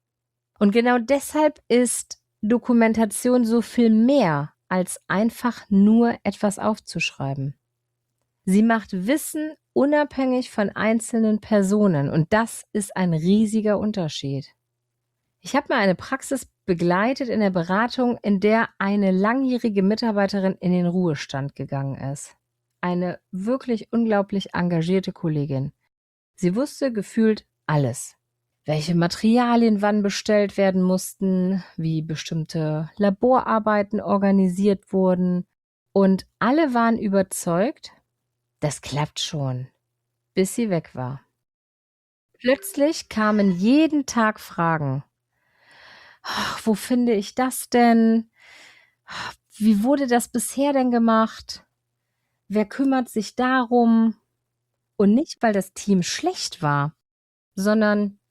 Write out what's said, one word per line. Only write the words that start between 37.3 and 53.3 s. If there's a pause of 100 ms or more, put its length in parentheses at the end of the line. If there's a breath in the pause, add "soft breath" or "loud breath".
das
klappt
schon, (640)
bis
sie
weg
war. (1160)
Plötzlich
kamen
jeden
Tag
Fragen. (1200 loud breath)
„Ach,
wo
finde
ich
das
denn? (1300 loud breath)
Wie
wurde
das
bisher
denn
gemacht?“ (840)
Wer
kümmert
sich